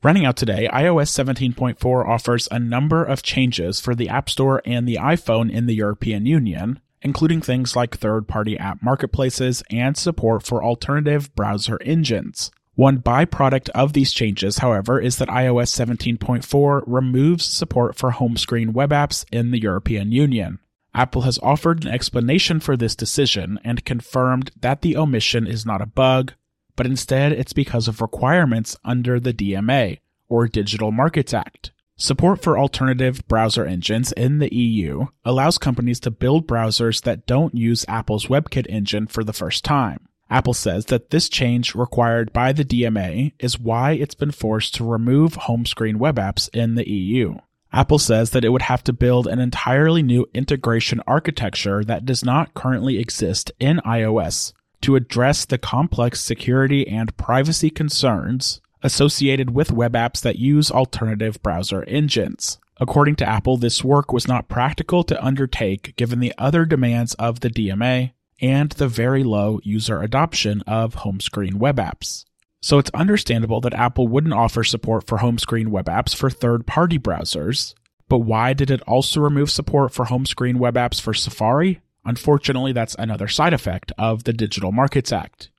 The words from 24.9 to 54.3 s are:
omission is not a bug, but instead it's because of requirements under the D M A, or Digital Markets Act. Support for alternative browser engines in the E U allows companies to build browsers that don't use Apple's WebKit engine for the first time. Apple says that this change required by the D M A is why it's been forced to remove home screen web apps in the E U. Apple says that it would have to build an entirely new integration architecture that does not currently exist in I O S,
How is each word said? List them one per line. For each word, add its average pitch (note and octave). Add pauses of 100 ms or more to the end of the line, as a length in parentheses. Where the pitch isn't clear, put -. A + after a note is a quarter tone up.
omission B2
is G#2+
not G2+
a G#2
bug, C3 (420)
but B2
instead C3+
it's C3
because B2
of A2
requirements B2 (100)
under B2
the B2
D G2+
M G2+
A, B2 (280)
or A#2
Digital G#2+
Markets C3
Act. - (260)
Support F3+
for D#3+
alternative C3
browser A2
engines F#2
in C3
the D3
E A#2+
U A2 (120)
allows C3
companies A#2+
to B2
build C#3+
browsers A2+
that A#2+
don't C#3
use A#2
Apple's A2
WebKit C3+
engine G#2+
for -
the G#2+
first -
time. B2+ (220)
Apple B2
says G#2
that A#2+
this -
change A#2+
required A#2
by B2+
the D3
D A#2+
M A2
A G2+
is A#2+
why A#2+
it's D3
been C#3+
forced A2
to A#2
remove B2
home A#2
screen A2
web C#3
apps G2+
in A2+
the A#2+
E G2+
U. G2+ (320)
Apple C#3
says A2+
that B2+
it A2+
would B2
have B2+
to C#3+
build B2
an A#2
entirely C#3
new B2
integration A#2
architecture G#2
that A2
does B2+
not C3+
currently B2+
exist A2
in D3+
I A2+
O A2
S, - (280)